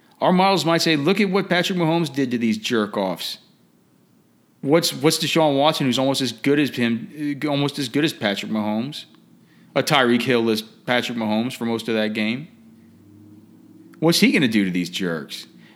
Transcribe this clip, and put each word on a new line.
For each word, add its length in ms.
Our 100
models 360
might 160
say, 120
"Look 280
at 80
what 180
Patrick 300
Mahomes 340
did 200
to 60
these 200
jerk-offs." 800
What's, 320
what's 260
Deshaun 380
Watson, 300
who's 120
almost 220
as 120
good 280
as 100
him, 800
almost 300
as 100
good 160
as 80
Patrick 400
Mahomes, 540
a 80
Tyreek 400
Hill-less 400
Patrick 540
Mahomes 400
for 80
most 240
of 60
that 180
game? 340
What's 200
he 120
gonna 160
do 180
to 40
these 200
jerks? 560